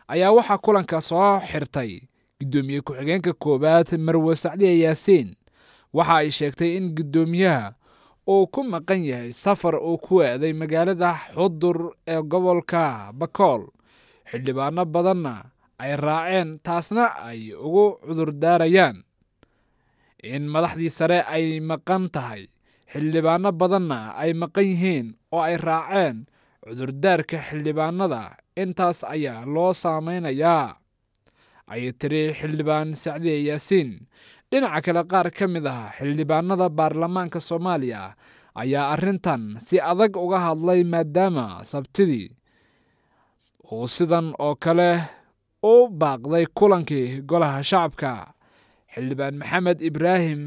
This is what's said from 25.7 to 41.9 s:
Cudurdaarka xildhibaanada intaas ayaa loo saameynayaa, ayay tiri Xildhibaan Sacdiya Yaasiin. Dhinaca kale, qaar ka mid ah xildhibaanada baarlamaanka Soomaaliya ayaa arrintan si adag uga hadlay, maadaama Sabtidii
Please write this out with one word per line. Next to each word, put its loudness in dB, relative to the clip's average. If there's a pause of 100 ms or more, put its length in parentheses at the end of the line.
Cudurdaarka -2 (100)
xildhibaanada -4 (160)
intaas -2
ayaa -6
loo 0
saameynayaa, 0 (920)
ayay -8
tiri -2 (100)
Xildhibaan -2
Sacdiya -4 (160)
Yaasiin. 0 (600)
Dhinaca 0
kale, 0
qaar 2
ka -4
mid -2
ah -8
xildhibaanada 0
baarlamaanka -2
Soomaaliya -4 (400)
ayaa -2
arrintan -2 (180)
si 0
adag 2
uga 0
hadlay, 2
maadaama 0 (180)
Sabtidii -2 (1400)